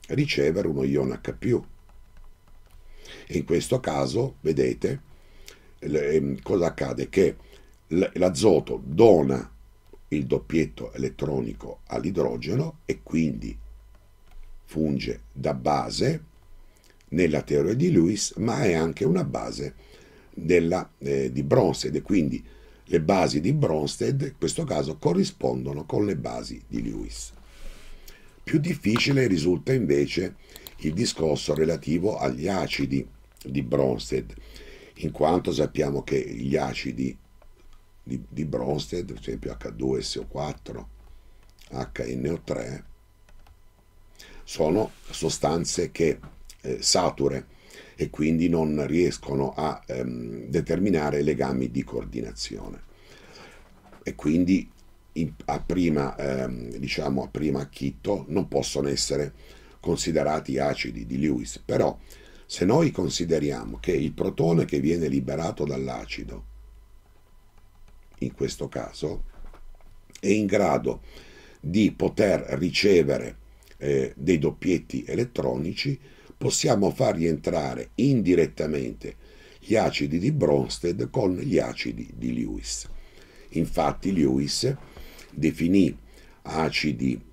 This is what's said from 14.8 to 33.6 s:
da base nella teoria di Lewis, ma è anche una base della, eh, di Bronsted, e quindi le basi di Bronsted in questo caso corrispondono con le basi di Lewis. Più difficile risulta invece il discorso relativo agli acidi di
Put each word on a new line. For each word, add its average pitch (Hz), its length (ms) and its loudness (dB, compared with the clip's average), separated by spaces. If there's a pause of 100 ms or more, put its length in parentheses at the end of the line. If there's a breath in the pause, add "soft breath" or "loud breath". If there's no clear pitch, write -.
da 71 220 -2
base 73 720 0 (840 soft breath)
nella 76 340 2
teoria 76 320 2
di 165 160 4
Lewis, 95 460 4
ma 113 260 0
è 98 100 4
anche 82 320 0
una 180 180 4
base 58 520 -6 (580 loud breath)
della, 82 640 2
eh, 67 340 0
di 65 120 -2
Bronsted, 76 520 4
e 73 60 0
quindi 73 420 2 (440 soft breath)
le 85 140 4
basi 80 400 4
di 104 120 2
Bronsted 113 680 0
in 147 160 -6
questo 82 260 -2
caso 78 340 -2
corrispondono 69 880 0
con - 200 0
le 98 100 0
basi 60 520 -8
di 58 160 -4
Lewis. 52 500 -8 (1120 loud breath)
Più - 160 0
difficile 135 680 2
risulta 90 480 2
invece 85 640 2 (440 loud breath)
il 76 140 -2
discorso 80 600 0
relativo 80 640 0
agli 67 280 -2
acidi 69 600 -2 (360)
di 67 200 -4